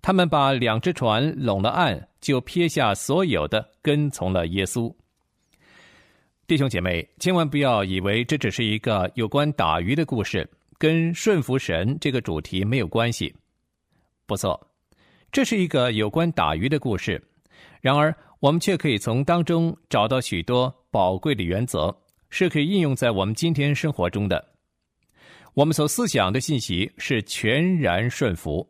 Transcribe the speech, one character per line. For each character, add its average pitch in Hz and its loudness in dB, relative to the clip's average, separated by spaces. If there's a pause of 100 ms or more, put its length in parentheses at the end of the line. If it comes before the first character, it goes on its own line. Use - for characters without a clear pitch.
他 196 0
们 180 4
把 139 2
两 117 2
只 180 -2
船 123 0
拢 104 0
了 113 2
岸， 139 -2 (100)
就 139 0
撇 175 -2
下 123 2
所 165 0
有 85 0
的， - -4
跟 147 0
从 92 -4
了 87 0
耶 95 -2
稣。 117 -4 (1500)
弟 160 2
兄 135 2
姐 101 -2
妹， 87 -2 (100)
千 185 0
万 165 2
不 143 -4
要 127 2
以 95 -2
为 101 0
这 135 -2
只 127 -2
是 120 -4
一 107 0
个 98 0
有 110 -2
关 143 0
打 82 0
鱼 95 0
的 160 0
故 117 -4
事， - -4 (300)
跟 165 2
顺 185 2
服 131 -2
神 95 -2
这 147 -2
个 123 0
主 80 -4
题 92 -4
没 120 0
有 113 0
关 113 0
系。 - -6 (920)
不 104 -4
错， - -4 (640)
这 277 2
是 226 0
一 180 2
个 127 0
有 107 0
关 165 0
打 78 2
鱼 90 -2
的 147 0
故 110 -2
事， 92 -4 (600)
然 131 2
而 151 2 (260)
我 139 4
们 165 2
却 190 0
可 - -2
以 120 2
从 120 -2
当 170 2
中 165 0 (140)
找 110 2
到 131 0
许 92 -4
多 123 0 (200)
宝 95 2
贵 143 -2
的 104 -4
原 92 -2
则， 82 -2 (300)
是 - 0
可 156 0
以 147 0
应 190 2
用 143 2
在 120 0
我 98 0
们 107 -2
今 165 0
天 143 0
生 151 -2
活 90 0
中 101 -2
的。 - -2 (1000)
我 139 4
们 156 2
所 151 0
思 240 -2
想 101 2
的 120 0
信 139 -2
息 95 -4
是 117 -2
全 160 0
然 113 0
顺 107 -2
服。 80 -6